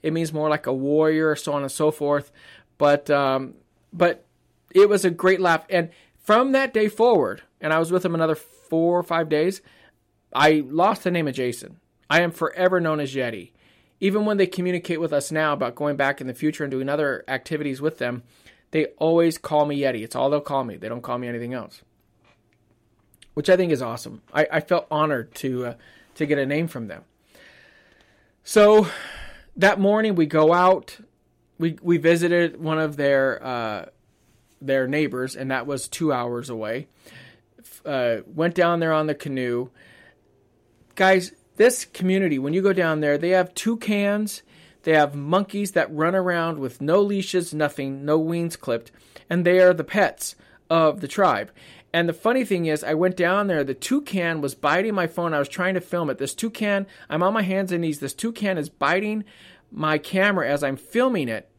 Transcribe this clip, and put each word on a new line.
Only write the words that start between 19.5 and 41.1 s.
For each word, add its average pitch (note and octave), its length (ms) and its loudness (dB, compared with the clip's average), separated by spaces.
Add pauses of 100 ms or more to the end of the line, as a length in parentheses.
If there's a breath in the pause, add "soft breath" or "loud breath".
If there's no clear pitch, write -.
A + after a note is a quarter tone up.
me D3 120 -4
Yeti. B2+ 240 -2
It's A2+ 140 -12
all C3 140 0
they'll D3 100 0
call C#3 240 -4
me. A2 140 -10
They G#2+ 100 -12
don't A#2+ 140 -8
call B2 160 -6
me B2 100 -8
anything A#2+ 260 -8
else, - 280 -12 (1500)
which D3 160 -2
I F3+ 80 6
think F3 160 2
is B2+ 80 -2
awesome. A#2 400 -10 (120)
I, D3+ 160 2
I D#3+ 120 -2
felt - 280 -2
honored D3+ 460 -2
to, B2+ 300 -6
uh, A#2 80 -8 (420 soft breath)
to D#3 100 -2
get C#3+ 120 0
a C#3 80 0
name D#3 240 -2
from A#2 180 -10
them. E2 160 -16 (1400 soft breath)
So G#3+ 420 6 (720 loud breath)
that G3 240 4
morning G#3+ 340 2
we D#3+ 120 2
go D#3 260 4
out, F3+ 440 2 (600)
we, E3 240 -4
we E3+ 160 2
visited E3+ 640 2
one D#3+ 180 -2
of D3+ 160 -4
their, C#3 500 0
uh, A#2 400 -6 (760)
their C3+ 260 0
neighbors, C3 480 -2
and C3+ 160 -6
that B2+ 160 -4
was C#3 220 -6
two D#3 240 -2
hours A#2+ 360 -4
away. A2+ 380 -6 (720 loud breath)
F-, - 260 -20
uh, B2 420 0
went E3+ 280 -2
down E3+ 240 4
there D#3+ 140 0
on D#3 140 0
the D3+ 60 -2
canoe. B2+ 540 -4 (1300 soft breath)
Guys, F#3+ 380 4 (240)